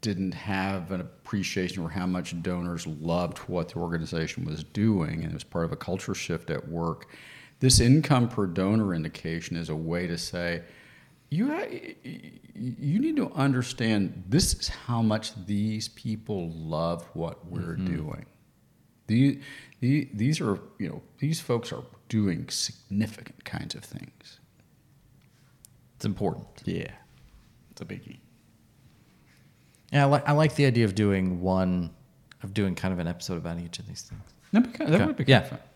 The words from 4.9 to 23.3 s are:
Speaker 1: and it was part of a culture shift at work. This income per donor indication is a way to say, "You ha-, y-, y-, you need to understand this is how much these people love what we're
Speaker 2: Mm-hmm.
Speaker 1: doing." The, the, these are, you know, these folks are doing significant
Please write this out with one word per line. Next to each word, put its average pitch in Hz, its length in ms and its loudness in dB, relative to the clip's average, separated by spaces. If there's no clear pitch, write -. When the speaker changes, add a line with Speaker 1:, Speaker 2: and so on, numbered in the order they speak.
Speaker 1:
and 82 40 -4
it 82 100 -4
was - 80 -8
part 85 200 -4
of 82 80 -2
a 80 40 -6
culture 92 400 -6
shift - 340 -6
at - 180 -4
work. 82 400 -4
This 127 200 8
income 127 500 6
per 101 180 -2
donor 95 480 2
indication 82 640 -6
is 82 120 -6
a 78 60 -2
way 82 320 -2
to 82 100 -4
say, 85 460 -4
"You 208 200 0
ha-, 320 220 -4
y-, - 320 -12
y-, - 280 -14
you 139 440 -2
need 311 180 0
to 240 160 0
understand 120 920 0
this - 280 4
is - 140 -6
how 117 340 -2
much 110 300 0
these 107 440 -2
people 107 600 -6
love 80 540 -2
what 82 320 -6
we're 85 300 -6
Speaker 2:
Mm-hmm. 92 200 -2
Speaker 1:
doing." 78 300 -8
The, 135 340 4
the, 135 320 2
these 131 280 0
are, 101 160 2
you 95 100 -4
know, - 120 -10
these 160 200 -2
folks 117 320 -2
are - 120 -10
doing 92 400 0
significant - 960 -6